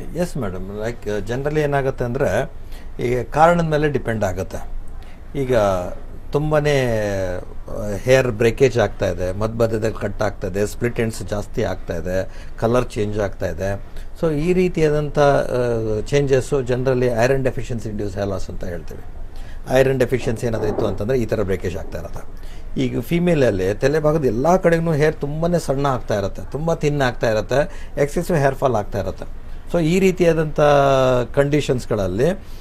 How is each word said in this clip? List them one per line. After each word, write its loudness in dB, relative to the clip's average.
ಎಸ್ -2
ಮೇಡಮ್, -6
ಲೈಕ್, -4
ಜನರಲಿ -2
ಏನಾಗುತ್ತೆ 0
ಅಂದ್ರೆ, 0
ಈಗ 0
ಕಾರಣದ 4
ಮೇಲೆ 2
ಡಿಪೆಂಡ್ -2
ಆಗುತ್ತೆ. -4
ಈಗ 2
ತುಂಬಾನೇ, 2
ಆ, -6
ಹೇರ್ 4
ಬ್ರೇಕೇಜ್ 2
ಆಗ್ತಾ 2
ಇದೆ, -2
ಮಧ್ಯ -2
ಮಧ್ಯದಲ್ಲಿ 0
ಕಟ್ -4
ಆಗ್ತಾ -2
ಇದೆ, 0
ಸ್ಪ್ಲಿಟ್ -2
ಎಂಡ್ಸ್ -2
ಜಾಸ್ತಿ -4
ಆಗ್ತಾ -4
ಇದೆ, -2
ಕಲರ್ 2
ಚೇಂಜ್ -2
ಆಗ್ತಾ -2
ಇದೆ. -4
So 2
ಈ 2
ರೀತಿಯಾದಂಥ, 2
ಆ, 2
ಚೇಂಜಸ್ಸು 2
generally 2
iron 4
deficiency -2
induced -4
hair -2
loss -2
ಅಂತ -6
ಹೇಳ್ತೀವಿ. -6
ಐರನ್ 4
ಡೆಫಿಷಿಯನ್ಸಿ 0
ಏನಾದರೂ 0
ಇತ್ತು 0
ಅಂತಂದ್ರೆ 0
ಈ 0
ಥರ 0
ಬ್ರೇಕೇಜ್ -2
ಆಗ್ತಾ -8
ಇರುತ್ತೆ. -8
ಈಗ 0
ಫಿಮೇಲಲ್ಲಿ 2
ತಲೆ 2
ಭಾಗದ 2
ಎಲ್ಲ 4
ಕಡೆಗೂ 4
ಹೇರ್ 2
ತುಂಬಾನೇ 0
ಸಣ್ಣ 0
ಆಗ್ತಾ 0
ಇರುತ್ತೆ, -4
ತುಂಬ 0
ಥಿನ್ 0
ಆಗ್ತಾ 0
ಇರುತ್ತೆ, 0
ಎಕ್ಸೆಸಿವ್ 0
ಹೇರ್ 2
ಫಾಲ್ 2
ಆಗ್ತಾ -2
ಇರುತ್ತೆ. -4
So 2
ಈ 2
ರೀತಿಯಾದಂಥ 2
ಕಂಡೀಷನ್ಸ್ಗಳಲ್ಲಿ, 2